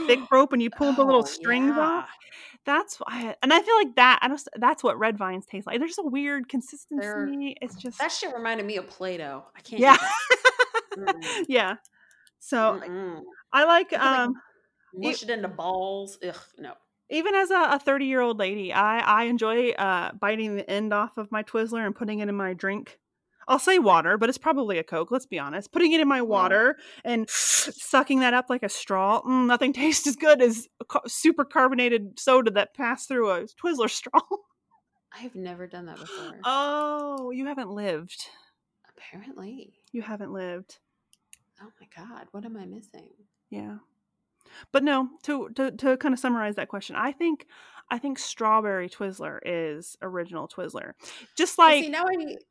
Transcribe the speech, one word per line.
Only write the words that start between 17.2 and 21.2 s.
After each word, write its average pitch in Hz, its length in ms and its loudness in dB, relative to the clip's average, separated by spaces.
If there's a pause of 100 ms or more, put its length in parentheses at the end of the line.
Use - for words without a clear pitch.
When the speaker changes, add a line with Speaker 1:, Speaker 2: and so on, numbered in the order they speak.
Speaker 1:
as 381 160 2
a, 349 220 4
a 277 60 0
thirty-year-old 262 600 0
lady, 196 340 -4
I, 208 260 2
I 214 260 4
enjoy, 233 460 0
uh, 185 420 -2
biting 214 420 -4
the 202 140 -6
end 208 220 -2
off 208 260 -2
of 214 140 -10